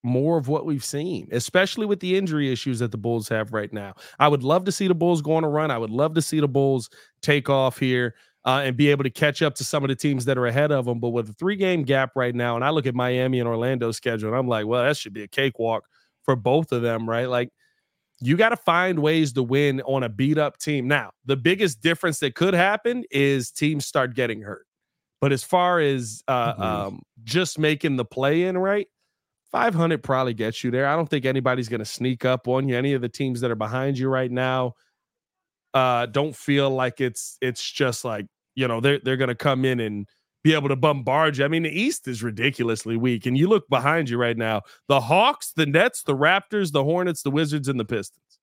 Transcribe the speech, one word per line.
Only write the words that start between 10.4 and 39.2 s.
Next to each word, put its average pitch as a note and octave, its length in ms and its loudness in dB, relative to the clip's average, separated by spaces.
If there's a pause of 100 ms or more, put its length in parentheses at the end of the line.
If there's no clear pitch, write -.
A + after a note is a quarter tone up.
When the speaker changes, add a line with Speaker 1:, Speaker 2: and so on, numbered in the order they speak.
Speaker 1:
ahead C#3+ 260 2
of B2+ 160 0
'em. A#2+ 100 -2
But A#2+ 120 -2
with A#2 200 -2
a - 40 -14
three-game F#3 500 0
gap C3+ 320 2
right B2 180 0
now, A#2+ 220 0
and A#2+ 80 -2
I C#3+ 60 4
look D3+ 160 0
at B2+ 100 -2
Miami B2+ 420 2
and A#2+ 100 0
Orlando's A#2 480 -2
schedule, A2 340 -4
and A#2 60 -2
I'm B2+ 120 0
like, G#2+ 180 0
"Well, A#2+ 160 0
that C#3+ 140 2
should - 160 -12
be G#2+ 100 -12
a G2+ 60 -14
cakewalk A#2 560 -2 (400)
for C3+ 100 2
both B2+ 380 2
of A#2+ 100 0
them," A2+ 260 -2
right? A#2 200 -2
Like, B2 220 -2 (680)
you C3 160 2
gotta A3+ 200 2
find F3+ 420 0
ways D#3 360 2
to C3 100 0
win C3+ 380 2
on C3+ 200 -2
a A#2+ 60 -4
beat-up C#3+ 500 0
team. C#3 300 -2
Now, C3 240 0 (120)
the C3+ 120 0
biggest F3 440 0
difference E3 380 0
that C3+ 160 -2
could F#3 200 2
happen G#3+ 580 0
is C#3 400 2
teams D3 340 -2
start B2+ 300 -2
getting A2+ 260 -2
hurt. G#2 240 -14 (540)
But C#3+ 120 2
as C3 120 -2
far F3+ 360 4
as, B2+ 460 -2
uh, B2 300 0
Speaker 2:
Agreed. G#2+ 100 -4
Speaker 1:
um, G2+ 360 -4 (200)
just D3+ 360 -2
making D3+ 380 0
the B2 80 -2
play C#3+ 400 0
in, F#3 140 -2
right, G3 300 0 (640)
five G3+ 220 2
hundred E3 280 2
probably C3 320 0
gets A2+ 300 -4
you B2+ 60 0
there. B2+ 160 0
I C#3+ 100 2
don't D#3+ 120 -2
think C#3 180 -2
anybody's B2+ 420 0
gonna A2+ 160 -4
sneak B2 400 -4
up B2+ 240 0
on C3 200 0
you. B2 80 0
Any C3+ 180 0
of B2+ 80 -2
the A#2+ 60 -4
teams B2 340 -4
that B2 80 0
are A2+ 60 -2
behind B2+ 420 -2
you C3 100 0
right C3 220 0
now, B2+ 440 -2 (1000)
uh, B2 320 4
don't C#3 280 -2
feel C#3 360 0
like B2+ 300 -2
it's, - 400 -4
it's B2+ 300 -4
just B2+ 340 -2
like, G#2 220 -6 (300)
you C3 100 0
know, A#2 140 -2
they're, C#3 180 2
they're C3 180 -2
gonna B2+ 180 0